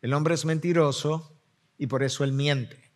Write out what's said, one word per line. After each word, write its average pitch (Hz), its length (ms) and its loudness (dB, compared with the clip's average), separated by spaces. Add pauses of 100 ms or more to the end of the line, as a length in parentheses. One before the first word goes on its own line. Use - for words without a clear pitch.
El 123 120 0
hombre 156 200 2
es 151 100 -4
mentiroso 160 880 0 (460)
y 143 80 -4
por 131 160 -2
eso 131 200 -2
él 135 100 0
miente. 139 640 -2